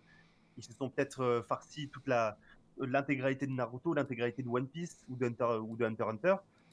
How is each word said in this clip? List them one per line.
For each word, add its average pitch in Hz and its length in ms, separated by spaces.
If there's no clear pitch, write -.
ils 123 80
se - 80
sont 131 180
peut-être, 139 300
euh, 120 220
farcis 139 460
toute - 180
la, 113 300
euh, 135 60
l'intégralité 135 600
de 131 60
Naruto, 127 420
l'intégralité 127 480
de 120 60
One 123 200
Piece 170 400
ou 127 80
de 123 100
Hunter, 117 360
ou 113 140
de 117 80
Hunter 110 200
x 107 80
Hunter. 160 220